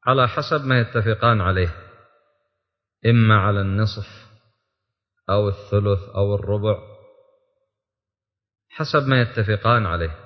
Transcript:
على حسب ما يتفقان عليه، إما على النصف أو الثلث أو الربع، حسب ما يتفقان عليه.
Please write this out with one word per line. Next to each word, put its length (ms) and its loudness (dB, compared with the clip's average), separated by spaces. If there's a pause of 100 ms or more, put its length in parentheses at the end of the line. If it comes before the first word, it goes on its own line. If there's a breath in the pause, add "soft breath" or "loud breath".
على 220 2
حسب 360 -4
ما 160 2
يتفقان 600 0
عليه، 340 0 (1300)
إما 280 6
على 260 2
النصف 460 -4 (1200)
أو 180 0
الثلث 640 -2
أو 200 0
الربع، 440 -2 (1900)
حسب 400 -4
ما 120 4
يتفقان 680 0
عليه. 400 -6